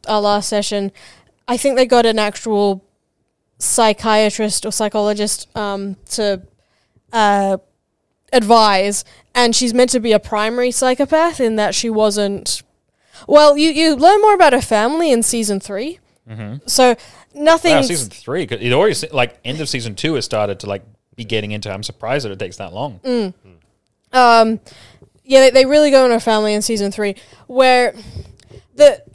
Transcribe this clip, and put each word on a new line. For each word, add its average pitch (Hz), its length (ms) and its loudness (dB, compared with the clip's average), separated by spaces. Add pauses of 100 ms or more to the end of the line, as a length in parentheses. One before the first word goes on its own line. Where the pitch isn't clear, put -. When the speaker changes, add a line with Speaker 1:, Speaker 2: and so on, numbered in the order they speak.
Speaker 1:
our 214 140 0
last 208 280 -2
session, 202 420 -4 (560)
I 247 100 -4
think 269 180 -2
they 254 100 4
got 240 200 2
an 220 140 0
actual 202 640 -4 (760)
psychiatrist 214 1040 0
or 214 60 -6
psychologist, 208 840 -4
um, 202 400 -8 (160)
to, 202 300 -4 (720)
uh, 202 460 0 (760)
advise, 208 760 2 (300)
and 240 200 2
she's 240 180 -2
meant 247 180 2
to 254 80 0
be 220 120 -2
a 214 80 4
primary 226 520 -4
psychopath 285 680 0
in 226 180 -2
that 208 180 -2
she 240 140 -4
wasn't, 208 760 -2 (640)
well, 294 300 6
you, 311 120 2
you 311 260 0
learn 370 260 4
more 427 120 4
about 330 200 4
her 254 80 0
family 277 500 0
in 233 100 2
season 208 380 -4
three. 240 400 -10 (280)
Speaker 2:
Mm-hmm. 123 400 -14
Speaker 1:
So 247 280 2 (400)
nothing 320 400 2
Speaker 2:
Wow, 277 80 2
season 147 260 -6
three, 139 380 -8
'cause 120 120 -8
it 120 140 -2
already 175 220 2
se-, - 160 -10
like, 123 340 -2
end 147 160 -8
of 143 80 -8
season 117 240 -8
two, 151 220 -4
it 120 80 -2
started 104 380 -4
to, 104 60 -12
like, 101 140 -8 (340)
be 117 100 -14
getting 107 260 -6
into, 104 200 -10
I'm 101 120 -12
surprised 127 420 -8
that 101 60 -10
it 95 80 -14
takes 92 180 -12
that 90 160 -14
long. 110 300 -12
Speaker 1:
Mm. 233 300 -4 (760)
Um, 226 480 4 (640)
yeah, 262 180 6
they, 262 100 6
they 262 140 6
really 294 260 4
go 269 120 6
into 240 120 2
her 233 40 0
family 214 360 0
in 214 80 -2
season 202 280 -4
three, 202 240 -6 (300)
where 254 480 2 (840)
the, 285 280 6 (120)